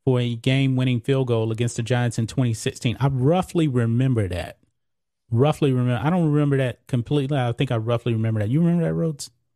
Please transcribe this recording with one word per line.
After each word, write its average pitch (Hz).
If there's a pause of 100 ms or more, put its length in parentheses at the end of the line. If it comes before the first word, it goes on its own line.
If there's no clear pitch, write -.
for 123
a 120
game-winning 131
field 135
goal 113
against 117
the -
Giants 120
in 113
twenty 123
sixteen. -
I 139
roughly 156
remember 120
that. 87 (760)
Roughly 139
remember. 123
I 156
don't 170
remember 147
that 127
completely. 143
I 123
think 135
I 120
roughly 117
remember 110
that. 104
You 143
remember 170
that, 160
Rhodes? 160 (260)